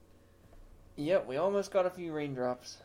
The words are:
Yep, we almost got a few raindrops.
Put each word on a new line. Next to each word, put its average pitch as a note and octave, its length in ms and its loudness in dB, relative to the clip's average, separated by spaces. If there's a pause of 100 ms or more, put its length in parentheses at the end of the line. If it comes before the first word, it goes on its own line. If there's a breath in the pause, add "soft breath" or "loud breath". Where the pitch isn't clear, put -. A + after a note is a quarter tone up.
(1000 soft breath)
Yep, D#3+ 280 4
we C3 80 -2
almost G3 340 2
got F#3 160 4
a F3+ 40 2
few F3+ 220 -6
raindrops. C3 720 -2